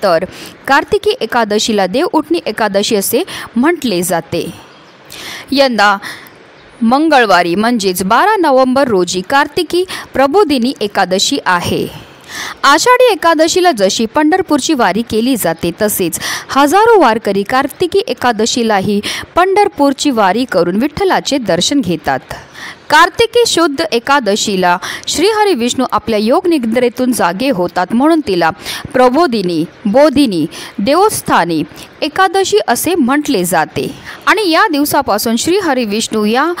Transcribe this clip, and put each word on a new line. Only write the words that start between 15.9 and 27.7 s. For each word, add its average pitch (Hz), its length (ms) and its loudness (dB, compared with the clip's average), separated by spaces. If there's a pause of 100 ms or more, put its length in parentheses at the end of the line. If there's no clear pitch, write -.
हजारो 392 520 4
वारकरी 220 420 2
कार्तिकी 285 640 -2
एकादशीलाही 220 920 0 (360)
पंढरपूरची 349 760 2
वारी 220 340 2
करून 175 320 0
विठ्ठलाचे 285 640 -2
दर्शन 208 420 0
घेतात. 156 540 -4 (560)
कार्तिकी 381 560 4
शुद्ध 330 460 0
एकादशीला 208 840 0 (320)
श्रीहरी 415 460 0
विष्णू 247 380 -2
आपल्या 214 260 -2
योग 269 300 0
निद्रेतून 247 640 0
जागे 202 380 -2
होतात, 180 420 -2